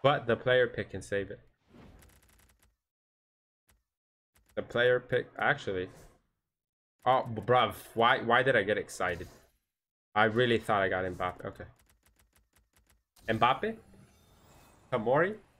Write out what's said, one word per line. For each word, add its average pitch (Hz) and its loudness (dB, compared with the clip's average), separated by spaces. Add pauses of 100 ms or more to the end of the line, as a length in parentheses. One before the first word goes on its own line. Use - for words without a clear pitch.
But 135 2
the 113 2
player 127 2
pick - -8
can 95 -10
save 101 -6
it. - -16 (3250)
The 107 -8
player 123 2
pick, - -4
actually. 104 -2 (1160)
Oh, 127 2
bruv, 107 0 (180)
why, 120 4
why 117 2
did 127 2
I 101 2
get 101 0
excited? 90 -6 (840)
I 107 4
really 117 2
thought 110 0
I 95 0
got 92 -2
Mbappe. 90 -6
Okay. 101 -12 (1700)
Mbappe? 127 0 (1120)
Tomori? 135 0 (240)